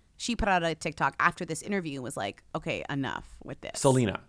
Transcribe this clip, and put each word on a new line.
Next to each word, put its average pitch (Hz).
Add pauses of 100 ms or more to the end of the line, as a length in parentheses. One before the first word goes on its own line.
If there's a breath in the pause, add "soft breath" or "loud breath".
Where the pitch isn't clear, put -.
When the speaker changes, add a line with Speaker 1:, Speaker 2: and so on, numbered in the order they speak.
(160)
Speaker 1:
she 233
put 208
out 180
a 165
TikTok 147
after 170
this 160
interview 165
and 127
was -
like, 101 (120)
"Okay, 135
enough 135
with -
this." -
Speaker 2:
Selena. 127